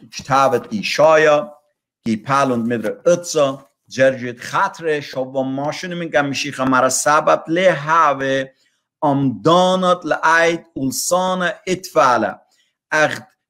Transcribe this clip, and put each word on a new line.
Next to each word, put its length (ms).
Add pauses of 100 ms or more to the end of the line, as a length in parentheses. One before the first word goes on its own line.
(120)
کتابت 580
ایشایا 840 (480)
کی 120
پالوند 560
مدر 240 (100)
اتسا 600 (220)
جرجت 520
خاطر 600
شو 200
و 220
ماشن 520
من 140
گم 180
میشی 260
خمارا 360
سبب 600
له 260
هاوه 680 (580)
امدانت 1000
لعید 680
اولسان 760 (160)
اتفاله 720 (520)
اخت 300 (280)